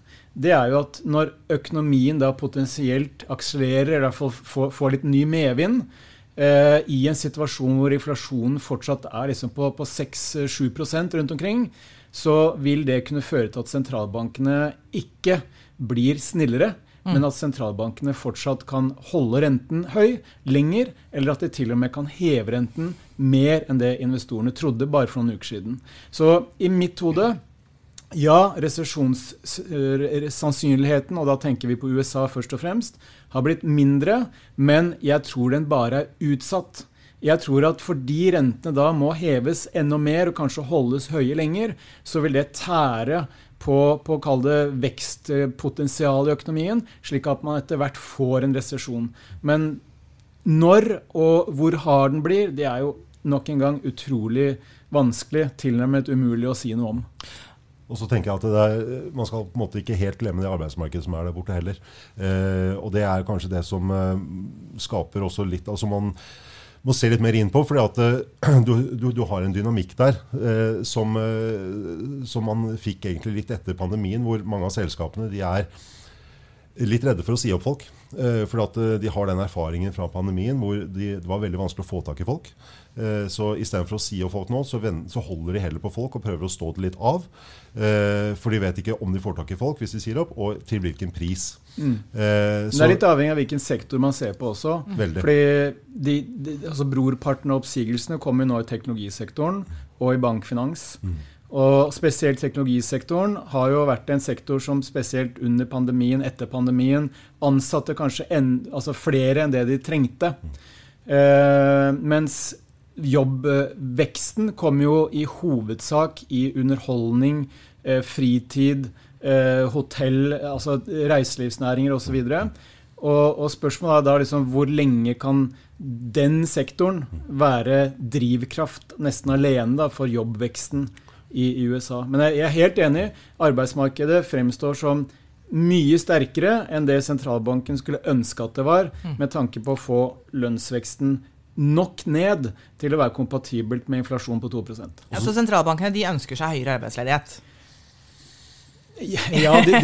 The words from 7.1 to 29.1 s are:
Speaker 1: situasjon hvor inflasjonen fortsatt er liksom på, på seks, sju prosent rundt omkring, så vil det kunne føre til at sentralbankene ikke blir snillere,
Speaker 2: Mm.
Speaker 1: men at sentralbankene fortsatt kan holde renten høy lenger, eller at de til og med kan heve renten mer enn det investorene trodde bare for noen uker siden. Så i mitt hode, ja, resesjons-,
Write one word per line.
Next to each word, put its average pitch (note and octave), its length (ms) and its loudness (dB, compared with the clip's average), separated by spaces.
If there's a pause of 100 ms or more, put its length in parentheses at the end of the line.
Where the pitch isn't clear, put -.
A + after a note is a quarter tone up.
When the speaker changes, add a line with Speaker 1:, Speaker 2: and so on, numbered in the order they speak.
Speaker 1:
situasjon C3+ 600 -2
hvor C#3 140 2
inflasjonen C3+ 680 -2
fortsatt - 500 -6
er B2 220 -4
liksom - 160 -6
på, C#3+ 260 -2
på D3+ 80 -8
seks, - 640 -6
sju C3 220 -2
prosent D#3+ 420 -4
rundt D#3 200 -2
omkring, G3+ 380 -2 (420)
så D#3 440 4
vil C#3+ 300 0
det B2+ 180 0
kunne D3 160 -4
føre B2 320 0
til B2 80 -6
at A#2 80 -10
sentralbankene C3 1040 -2 (220)
ikke F3+ 480 -2 (340)
blir B2 460 0
snillere, D#3 540 0 (300)
Speaker 2:
Mm. F#3 60 0
Speaker 1:
men C#3+ 120 4
at C#3 100 0
sentralbankene A2+ 840 -4
fortsatt C3 480 -6
kan C3 220 0 (240)
holde C3 320 2
renten D3+ 400 0 (100)
høy A3 220 4 (280)
lenger, D#3 440 2 (240)
eller C#3 240 0
at D#3 80 -6
de E3+ 40 -4
til A#2+ 220 -4
og A#2+ 80 2
med B2 160 0
kan D3 160 -6
heve C#3 400 0
renten B2 380 -2 (280)
mer C#3 540 4
enn C3 80 2
det B2 240 0
investorene B2 480 -2
trodde B2+ 400 -2
bare C#3+ 160 4
for A#2+ 160 -4
noen A#2 160 0
uker - 80 -14
siden. G#2+ 300 -8 (340)
Så E3+ 380 4 (100)
i F#3+ 80 0
mitt F3+ 320 2
hode, F3+ 400 0 (720)
ja, E3 460 6
resesjons-, C#3+ 840 -2